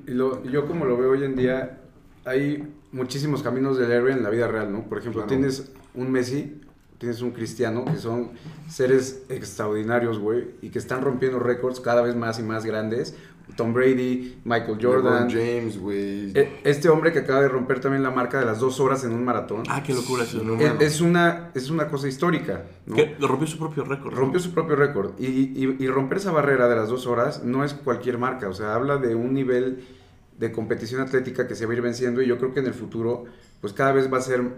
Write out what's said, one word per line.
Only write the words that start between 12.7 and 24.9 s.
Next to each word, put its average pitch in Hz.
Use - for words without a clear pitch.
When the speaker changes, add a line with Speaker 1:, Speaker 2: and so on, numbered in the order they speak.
Speaker 1:
Tom 117
Brady, 127
Michael 113
Speaker 2:
LeBron 127
Speaker 1:
Jordan. 123
Speaker 2:
James, 117
güey. 101
Speaker 1:
E-, -
este 147
hombre 160
que 139
acaba 135
de 139
romper 127
también 135
la 135
marca 127
de 127
las 107
dos 127
horas 135
en 120
un 117
maratón. 107
Speaker 3:
Ah, 139
qué 139
locura 123
eso. 113
Speaker 2:
No 110
Speaker 1:
Es, 147
Speaker 2:
mames. -
Speaker 1:
es 156
una, 170
es 131
una 156
cosa 139
histórica, 131
¿no? 107
Speaker 3:
Que 147
rompió 135
su 156
propio 151
récord, 123
¿no? 113
Speaker 1:
Rompió 135
su 180
propio 147
récord. 135